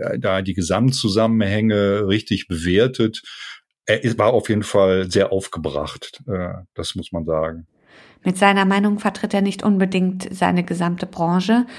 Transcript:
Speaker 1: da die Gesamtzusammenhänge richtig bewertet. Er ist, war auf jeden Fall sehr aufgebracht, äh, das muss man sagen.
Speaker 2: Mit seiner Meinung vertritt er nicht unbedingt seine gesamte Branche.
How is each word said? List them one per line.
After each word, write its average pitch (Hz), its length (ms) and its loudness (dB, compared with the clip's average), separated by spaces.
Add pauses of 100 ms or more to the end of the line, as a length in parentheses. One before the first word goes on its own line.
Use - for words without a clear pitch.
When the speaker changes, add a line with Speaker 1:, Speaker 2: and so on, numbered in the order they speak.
(180)
Speaker 1:
da 95 220 0
die 92 140 -4
Gesamtzusammenhänge 104 1500 2
richtig 104 400 -2
bewertet. 104 760 0 (640)
Er 107 180 0
ist, 117 140 0
war 107 140 4
auf 117 160 0
jeden 107 140 0
Fall 95 480 2
sehr 98 220 2
aufgebracht, 78 960 -6
äh, 90 220 -4 (240)
das - 200 -8
muss 92 160 -10
man 82 140 -6
sagen. 80 420 -4 (560)
Speaker 2:
Mit 185 140 -2
seiner 196 300 4
Meinung 202 320 2
vertritt 208 340 -4
er 202 80 0
nicht 196 220 -2
unbedingt 185 680 0
seine 180 320 0
gesamte 175 440 -4
Branche. 180 580 2 (140)